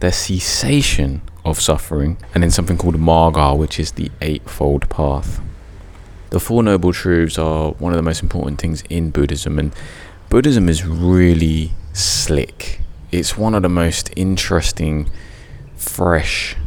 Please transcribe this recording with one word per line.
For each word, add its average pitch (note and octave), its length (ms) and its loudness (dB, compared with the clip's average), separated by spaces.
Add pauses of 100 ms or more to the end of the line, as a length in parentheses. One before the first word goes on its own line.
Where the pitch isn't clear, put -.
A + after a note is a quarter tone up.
the G#2+ 120 2
cessation F#2 1120 0 (200)
of - 160 -2
suffering, D2+ 600 0 (160)
and F2 80 4
then F2 80 4
something E2+ 260 2
called E2+ 200 2
Marga, D#2+ 600 4
which D2+ 240 -2
is D2+ 120 -4
the - 180 -6 (100)
Eightfold D2 680 -2
Path. C#2+ 500 -2 (880)
The - 100 -2
Four A#2 240 2
Noble F#2 300 4
Truths E2+ 460 0
are D#2 320 0
one E2+ 240 -4
of - 20 2
the E2 60 0
most D#2+ 200 -2
important D2 380 -2
things D#2+ 300 -4
in E2 200 -2
Buddhism, D2 480 -2
and D2 160 -2 (540)
Buddhism A#2+ 420 4
is E2 120 0
really E2 920 4 (200)
slick. - 880 -2 (300)
It's - 260 -2
one A2 180 0
of G#2+ 60 2
the F#2 80 2
most E2+ 480 0
interesting, E2 960 0 (680)
fresh, - 800 0 (100)